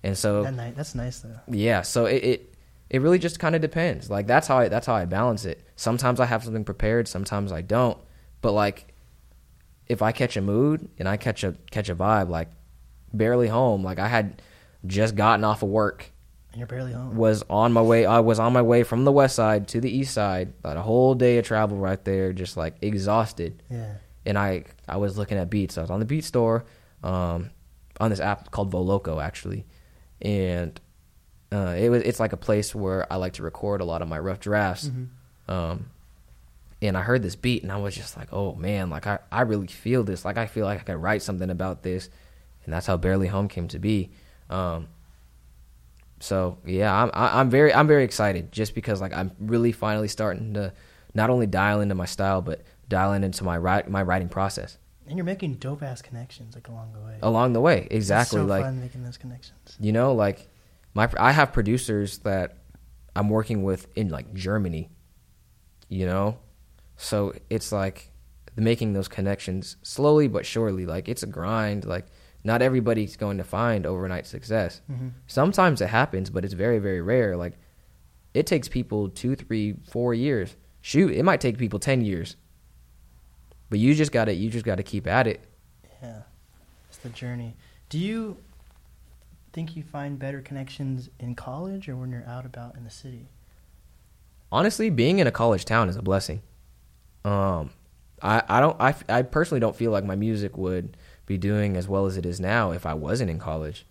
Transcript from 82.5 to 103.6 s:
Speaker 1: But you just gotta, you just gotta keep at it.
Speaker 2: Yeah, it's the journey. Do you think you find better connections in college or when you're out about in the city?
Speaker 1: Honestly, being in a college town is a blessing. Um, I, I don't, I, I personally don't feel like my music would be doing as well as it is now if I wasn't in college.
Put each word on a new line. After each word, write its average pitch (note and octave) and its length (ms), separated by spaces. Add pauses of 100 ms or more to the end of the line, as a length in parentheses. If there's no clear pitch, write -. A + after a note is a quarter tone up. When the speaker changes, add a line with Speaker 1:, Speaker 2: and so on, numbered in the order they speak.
Speaker 1:
But G2+ 100
you B2+ 160
just D3+ 180
gotta, A2 220
you G2+ 160
just A2+ 140
gotta G2+ 180
keep G2+ 240
at A#2 200
it. G#2+ 180 (580)
Speaker 2:
Yeah, A2 200 (640)
it's - 100
the B2 120
journey. A#2+ 460 (320)
Do D3 100
you G#3+ 380 (1160)
think E3 240
you D#3 60
find C#3+ 360
better C3+ 220
connections C3+ 680 (100)
in B2 160
college F#3 540
or C3 80
when B2+ 140
you're A#2+ 160
out B2 200
about B2 300
in A#2+ 80
the A2 60
city? B2 380 (1200)
Speaker 1:
Honestly, G#3 400
being D3 280
in E3+ 80
a A#2 60
college A2+ 320
town A2 240
is F2+ 80
a G2 60
blessing. F#2+ 400 (800)
Um, G2 460 (520)
I, G#2+ 260
I A2+ 120
don't, D3 200
I, C3+ 140 (140)
I B2 140
personally D3+ 380
don't A2+ 160
feel A#2 140
like G2 140
my G2 120
music G#2 400
would F#2 400 (300)
be G2 120
doing G2+ 380
as F2+ 100
well G2 200
as F#2+ 100
it F2 100
is F2 140
now G2 320
if F2 140
I D#2 80
wasn't F2 360
in D#2+ 80
college. D#2 520